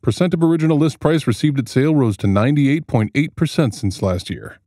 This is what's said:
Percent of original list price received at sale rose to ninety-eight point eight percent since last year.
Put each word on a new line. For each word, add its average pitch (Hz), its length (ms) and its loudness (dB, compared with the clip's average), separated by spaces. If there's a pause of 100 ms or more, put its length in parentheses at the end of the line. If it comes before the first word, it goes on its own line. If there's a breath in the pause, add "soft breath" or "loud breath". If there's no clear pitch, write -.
Percent 175 320 0
of 165 80 0
original 160 340 2
list 151 220 0
price 156 300 0
received 139 320 0
at 117 80 -4
sale 147 260 0
rose 120 220 2
to - 100 -4
ninety-eight 139 600 2
point 110 260 0
eight - 220 -2
percent 147 400 -2
since - 260 -4
last 92 260 -4
year. - 380 -12